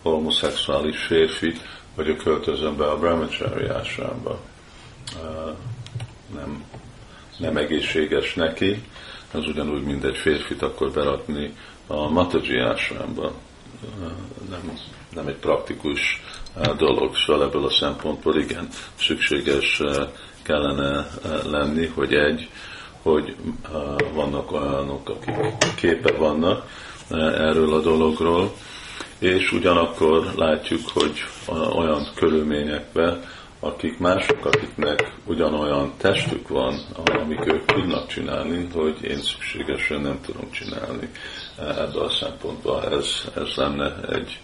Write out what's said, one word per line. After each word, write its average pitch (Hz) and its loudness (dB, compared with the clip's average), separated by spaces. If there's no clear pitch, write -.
homoszexuális 76 0
férfit, 82 4
hogy 78 -2
ő 78 2
költözön 76 0
be 73 2
a 78 2
brahmachari - 0
ásámba. - -4
Eh, 80 -8
nem, 71 -10
nem 80 0
egészséges 76 2
neki, 95 2
ez 78 -2
ugyanúgy, 73 -2
mint 69 -2
egy 67 0
férfit - 0
akkor 69 0
berakni 73 0
a 76 -2
Mataji 80 2
ásámba. - -2
Eh, 85 -10
nem, 87 -10
nem 76 -6
egy 69 -6
praktikus, - 0
eh, 76 2
dolog, 71 4
szóval 73 4
ebből 69 0
a 67 2
szempontból 76 2
igen, 85 -2
szükséges, 71 2
eh, 69 2
kellene, 71 0
eh, 76 -2
lenni, 73 2
hogy 69 0
egy, 73 4
hogy, 78 4
eh, 73 -2
vannak 71 -2
olyanok, 69 -2
akik - -6
képe - 4
vannak, 78 2
eh, 78 2
erről 78 6
a 78 6
dologról, 82 4
és 92 4
ugyanakkor 82 4
látjuk, 80 2
hogy, 78 0
eh, 80 0
olyan 76 2
körülményekben, 76 2
akik - -4
mások, 92 2
akiknek - 0
ugyanolyan 76 2
testük - 2
van, 69 0
amik 78 0
ők 78 0
tudnak 87 0
csinálni, 82 -4
hogy 78 0
én 71 -4
szükségesen - -4
nem 69 -2
tudom - -8
csinálni. - -8
Eh, 73 -4
ebből 76 -2
a 73 0
szempontból - -4
ez, 69 0
ez - -4
lenne 71 0
egy - -4